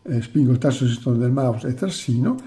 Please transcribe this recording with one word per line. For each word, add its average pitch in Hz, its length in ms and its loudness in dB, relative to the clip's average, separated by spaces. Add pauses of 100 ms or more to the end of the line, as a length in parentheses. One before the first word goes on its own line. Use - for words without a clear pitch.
eh, 120 180 -2
spingo 127 300 2
il 120 60 4
tasto 131 260 0
sinistro 120 300 0
del 123 180 2
mouse 127 380 0
e 123 40 0
trassino, 160 640 -2 (120)